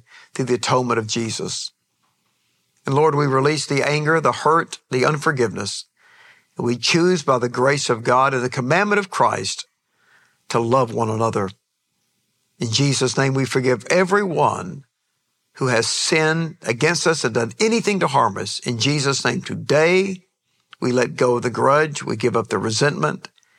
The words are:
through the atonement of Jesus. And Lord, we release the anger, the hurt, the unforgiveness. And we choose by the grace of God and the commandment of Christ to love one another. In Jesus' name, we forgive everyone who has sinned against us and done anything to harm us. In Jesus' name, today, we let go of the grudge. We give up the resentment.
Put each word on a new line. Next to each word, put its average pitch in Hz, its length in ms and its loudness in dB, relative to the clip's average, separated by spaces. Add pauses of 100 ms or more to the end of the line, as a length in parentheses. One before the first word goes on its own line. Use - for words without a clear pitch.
(340)
through 135 120 -4
the 120 100 0
atonement 120 420 0
of 113 80 -2
Jesus. 107 640 -6 (1120)
And 135 120 -2
Lord, 151 180 4
we 143 140 2
release 139 400 2
the 135 200 0
anger, 151 320 0
the 131 120 2
hurt, 160 480 0 (100)
the 127 160 0
unforgiveness. 127 800 -2 (720)
And 117 80 -4
we 120 120 0
choose 170 440 2
by 135 160 2
the 120 100 0
grace 127 440 0
of 113 120 -2
God 131 300 4
and 123 100 0
the 131 60 -2
commandment 170 480 0
of 196 140 -4
Christ 107 560 -2 (840)
to 120 100 0
love 117 320 2
one 113 180 -2
another. 110 420 -2 (1040)
In 117 140 -4
Jesus' 131 460 0
name, 135 180 2
we 135 100 0
forgive 127 400 0
everyone 165 1000 0 (680)
who 135 120 -4
has 117 200 2
sinned 160 720 -2
against 143 440 0
us 165 180 0
and 117 120 -2
done 117 240 -2
anything 220 400 0
to 170 80 0
harm 120 300 2
us. 104 220 -8
In 120 200 -6
Jesus' 135 440 0
name, 123 180 -2
today, 175 840 0 (540)
we 123 120 -2
let 123 240 0
go 123 200 2
of 117 80 -2
the 123 60 -2
grudge. 139 540 0
We 113 120 -2
give 110 200 0
up 110 120 -2
the 107 100 -2
resentment. 139 720 -2 (300)